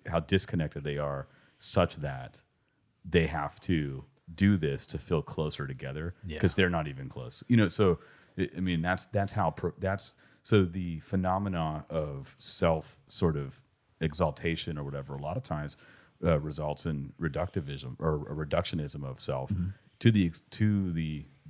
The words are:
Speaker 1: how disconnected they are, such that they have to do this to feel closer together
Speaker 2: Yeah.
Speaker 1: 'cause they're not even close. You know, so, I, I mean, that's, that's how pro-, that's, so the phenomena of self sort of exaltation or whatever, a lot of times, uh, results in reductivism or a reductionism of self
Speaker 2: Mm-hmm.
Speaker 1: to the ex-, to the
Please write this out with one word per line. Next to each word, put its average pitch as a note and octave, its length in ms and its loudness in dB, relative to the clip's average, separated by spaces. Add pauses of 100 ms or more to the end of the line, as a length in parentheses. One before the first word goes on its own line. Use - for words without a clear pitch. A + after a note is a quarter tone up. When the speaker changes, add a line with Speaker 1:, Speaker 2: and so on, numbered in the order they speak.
Speaker 1:
how E2+ 140 0
disconnected D#2+ 640 0
they D2 140 -4
are, C#2+ 280 -4 (320)
such - 380 2
that C2+ 460 -8 (640)
they E2 220 4
have D2+ 340 -4
to C#2+ 440 -2 (280)
do G2+ 240 6
this D2 300 0
to - 120 -4
feel D#2 240 0
closer D2+ 440 -4
together C#2 480 -8 (100)
Speaker 2:
Yeah. D#2+ 140 -6
Speaker 1:
'cause F#2 160 4
they're F#2 160 6
not D#2+ 160 0
even C2+ 220 -8
close. - 400 -8
You B2 80 6
know, G#2+ 100 8
so, F2+ 320 6 (380)
I, F#2+ 200 0
I E2 40 -4
mean, F2+ 220 0
that's, F#2 240 0
that's G2+ 260 -2
how F2 180 2
pro-, E2 280 -4
that's, F#2+ 360 -2 (300)
so G2+ 200 6
the F2 360 -4
phenomena F2+ 880 -2
of D2 480 -4
self - 680 2
sort E2 280 2
of C#2 280 -8 (360)
exaltation D#2+ 760 -2
or C#2+ 60 -6
whatever, C#2+ 300 -8
a C#2 80 -8
lot D2+ 140 -4
of C3 60 -4
times, D2 340 -4 (460)
uh, E2 160 6
results D2 480 -2
in C#2 340 -4
reductivism C#2+ 800 -4
or D#2 180 2 (140)
a D2+ 160 -4
reductionism D2 560 -2
of C2 180 -8
self C2+ 300 -4
Speaker 2:
Mm-hmm. F2+ 180 0 (320)
Speaker 1:
to A#2 120 8
the G2+ 140 6
ex-, E2 240 -4
to G2+ 420 2
the D#2 340 -4 (240)